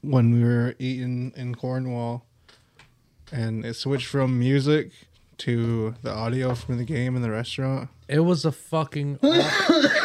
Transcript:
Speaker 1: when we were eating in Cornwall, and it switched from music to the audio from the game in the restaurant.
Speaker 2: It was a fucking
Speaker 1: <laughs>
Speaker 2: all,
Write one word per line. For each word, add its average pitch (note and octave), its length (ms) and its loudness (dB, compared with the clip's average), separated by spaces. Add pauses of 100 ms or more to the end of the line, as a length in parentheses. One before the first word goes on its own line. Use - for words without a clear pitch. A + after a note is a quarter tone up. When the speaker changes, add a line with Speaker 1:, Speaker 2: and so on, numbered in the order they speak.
Speaker 1:
when B2+ 300 4
we A#2+ 120 6
were A#2+ 340 2
eating B2+ 580 -6
in B2 200 -8
Cornwall, B2 680 -6 (1040)
and A2+ 340 -4
it A#2 100 -8
switched C3+ 300 -4
from B2+ 320 0
music C#3 540 2 (480)
to A#2 640 0
the A#2 100 -6
audio B2 400 -2
from B2 240 -6
the B2 80 -4
game B2+ 300 -2
in B2 80 -2
the A2+ 80 -2
restaurant. C3 580 -4 (180)
Speaker 2:
It D3 120 0
was E3 260 2
a D#3 60 2
fucking C#3+ 680 -4
Speaker 1:
<laughs> - 40 0
Speaker 2:
all, C#4+ 80 6 (720)